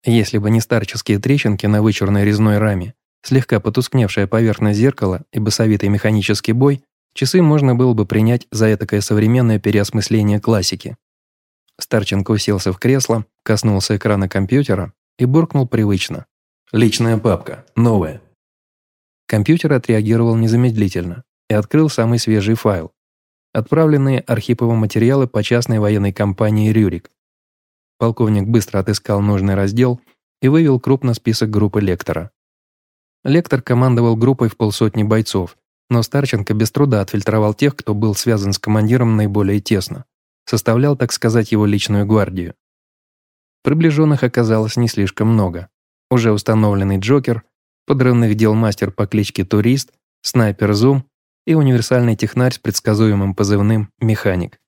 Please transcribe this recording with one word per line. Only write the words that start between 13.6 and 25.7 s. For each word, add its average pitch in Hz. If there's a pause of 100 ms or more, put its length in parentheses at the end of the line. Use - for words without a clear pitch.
экрана 98
компьютера 101 (240)
и 123
буркнул 143
привычно: 104 (440)
«Личная 113
папка, - (100)
новая». 110 (1040)
Компьютер 147
отреагировал 113
незамедлительно 110 (260)
и 107
открыл 147
самый 117
свежий 107
файл. 95 (600)
Отправленные 139
Архипову 117
материалы 117
по 107
частной 117